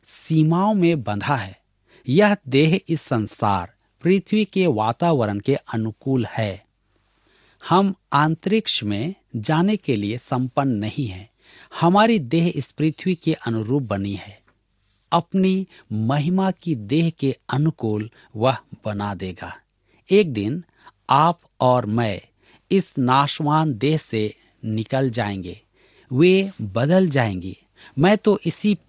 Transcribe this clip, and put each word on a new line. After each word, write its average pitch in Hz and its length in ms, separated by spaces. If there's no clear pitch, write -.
सीमाओं 165 720
में 170 280
बंधा 104 340
है। 95 240
यह 202 280
देह 156 400
इस 160 140
संसार, 101 720
पृथ्वी 196 420
के 190 220
वातावरण 113 760
के 135 140
अनुकूल 117 720
है। 101 400
हम 190 260
अंतरिक्ष 160 720
में 104 300
जाने 165 400
के 135 200
लिए 104 220
संपन्न 131 520
नहीं 107 360
हैं। 95 240
हमारी 208 380
देह 165 380
इस - 140
पृथ्वी 160 440
के 156 200
अनुरूप 113 480
बनी 101 320
है। - 280
अपनी 190 540
महिमा 147 580
की 170 240
देह 135 360
के 135 260
अनुकूल 110 600
वह 123 200
बना 101 300
देगा। 92 420
एक 190 220
दिन 113 320
आप 156 300
और 123 260
मैं 107 340
इस 190 280
नाशवान 143 760
देह 139 220
से 107 380
निकल 113 460
जाएंगे, 98 500
वे 185 380
बदल 139 480
जाएंगी। 101 480
मैं 196 200
तो 202 280
इसी 202 320